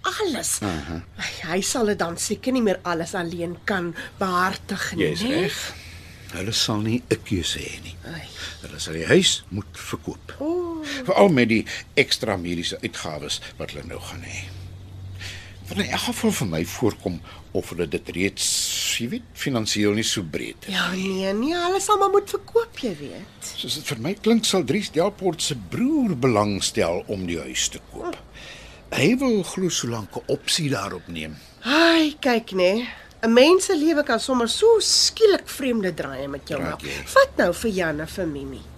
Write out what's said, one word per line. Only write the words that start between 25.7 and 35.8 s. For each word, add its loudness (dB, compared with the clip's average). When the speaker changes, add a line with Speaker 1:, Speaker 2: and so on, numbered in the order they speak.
Speaker 2:
belangstel 2
om -4
die -2
huis -4
te -10
koop. -8
Hy 4
wil 2
glo -2
so -2
lank -6
'n -8
opsie 0
daarop -4
neem. -8
Speaker 1:
Ai, 4
kyk, 0
nee. 4
'n 6
Mens 10
se 2
lewe 4
kan 0
sommer 0
so 6
skielik 4
vreemde 0